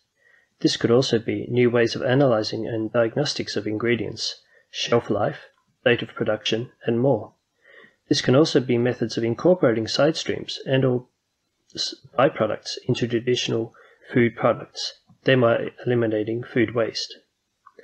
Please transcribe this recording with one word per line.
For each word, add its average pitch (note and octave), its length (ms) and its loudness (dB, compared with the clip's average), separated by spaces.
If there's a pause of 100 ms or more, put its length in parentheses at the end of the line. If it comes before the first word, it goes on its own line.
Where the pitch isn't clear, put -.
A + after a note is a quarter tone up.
(600)
This - 180 0
could A2+ 120 0
also B2 280 4
be G#2 320 -4
new A#2+ 200 4
ways A#2 240 2
of - 80 -6
analyzing A#2+ 640 2
and A2 240 -4
diagnostics A#2+ 640 -2
of G#2 100 -4
ingredients, A2 760 -4 (300)
shelf - 400 -2
life, A2+ 300 -2 (440)
date A#2+ 160 2
of - 140 -12
production, A2 580 -4 (140)
and A#2 120 0
more. A#2+ 360 0 (720)
This - 140 0
can B2+ 160 2
also D3+ 240 4
be B2 160 0
methods A#2+ 400 -2
of A#2 80 0
incorporating A#2 640 2
side D#3 260 2
streams - 520 -8
and C3+ 180 2
or B2+ 220 0 (680)
s-, - 200 -8 (240)
byproducts - 580 0 (100)
into B2 220 0
traditional A#2+ 640 -2 (400)
food A#2+ 240 2
products, - 640 -4 (220)
thereby A#2+ 480 2 (160)
eliminating A#2 560 0
food A2+ 320 0
waste. - 420 -4 (680)